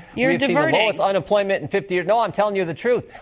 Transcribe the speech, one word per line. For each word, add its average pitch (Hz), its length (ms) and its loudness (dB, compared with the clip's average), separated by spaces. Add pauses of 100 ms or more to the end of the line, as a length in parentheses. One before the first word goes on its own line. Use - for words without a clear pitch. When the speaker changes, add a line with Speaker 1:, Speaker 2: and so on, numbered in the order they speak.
(160)
Speaker 1:
You're 240 120 2
Speaker 2:
We 262 60 2
have - 80 0
Speaker 1:
diverting. 277 240 2
Speaker 2:
seen 302 140 2
the - 60 2
lowest - 140 -2
unemployment 196 640 0
in 151 80 -10
fifty 196 260 -2
years. 180 100 0
No, 214 140 2
I'm 208 140 -2
telling 202 240 0
you 190 80 0
the 165 80 -6
truth. 233 320 -2 (160)